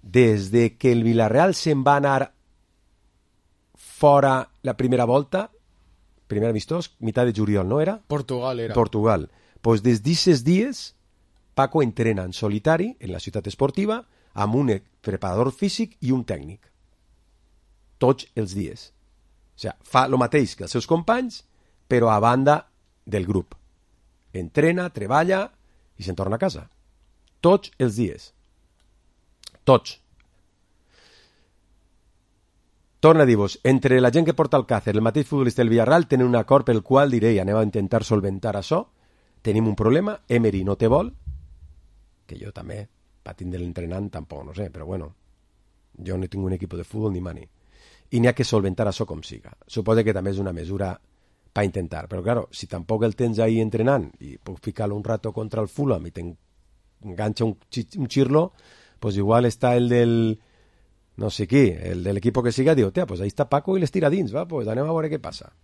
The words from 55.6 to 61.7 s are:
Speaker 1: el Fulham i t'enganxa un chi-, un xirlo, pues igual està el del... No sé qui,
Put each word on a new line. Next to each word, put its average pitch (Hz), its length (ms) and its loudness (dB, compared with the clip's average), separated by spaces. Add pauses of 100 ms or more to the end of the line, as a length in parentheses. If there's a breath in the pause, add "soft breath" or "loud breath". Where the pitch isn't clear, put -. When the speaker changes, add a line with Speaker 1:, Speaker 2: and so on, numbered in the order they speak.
Speaker 1:
el 104 80 -4
Fulham 104 400 -2
i - 80 -12
t'enganxa 95 1300 -10
un 110 140 -4 (100)
chi-, 113 180 -8 (140)
un 123 80 -4
xirlo, 139 400 2 (500 soft breath)
pues 104 220 -4
igual 113 240 4
està 123 320 0
el 120 160 2
del... 117 240 4 (1000)
No 101 140 -4
sé 101 160 -4
qui, 131 240 4